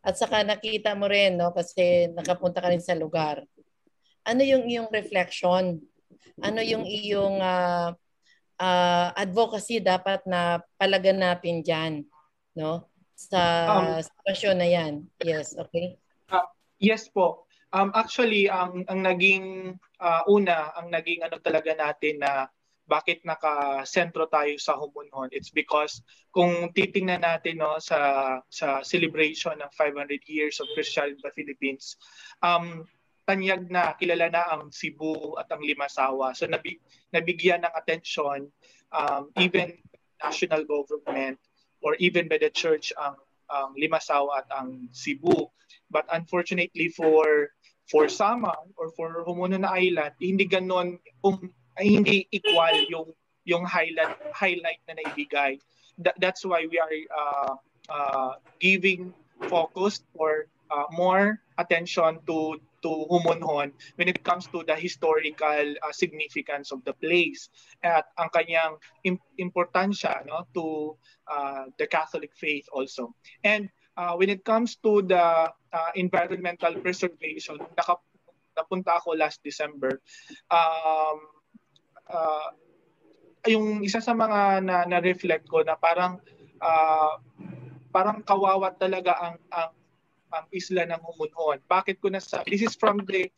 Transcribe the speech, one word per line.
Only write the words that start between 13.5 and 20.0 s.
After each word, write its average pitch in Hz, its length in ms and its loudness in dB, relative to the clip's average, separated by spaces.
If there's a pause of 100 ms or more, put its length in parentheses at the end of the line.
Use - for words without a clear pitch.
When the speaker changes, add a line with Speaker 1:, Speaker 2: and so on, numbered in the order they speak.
Speaker 2:
Um, 165 320 4
Speaker 1:
sitwasyon 190 640 0
na 175 80 4
yan. 165 220 2 (300)
Yes, 156 360 -4
okay? 175 400 -6 (320)
Speaker 2:
Ah, 180 160 2 (320)
yes 214 320 2
po. - 360 2 (280)
Um, 196 240 2
actually, 220 480 2
ang, 180 400 -2
ang 190 160 -4
naging, 190 720 0 (240)
ah, 170 320 2